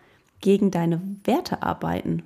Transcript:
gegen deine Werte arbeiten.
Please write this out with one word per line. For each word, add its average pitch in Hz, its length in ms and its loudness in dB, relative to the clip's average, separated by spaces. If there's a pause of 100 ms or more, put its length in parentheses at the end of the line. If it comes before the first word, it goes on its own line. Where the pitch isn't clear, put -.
(400)
gegen 196 300 4
deine 170 320 0 (220)
Werte - 400 -2
arbeiten. 170 640 -2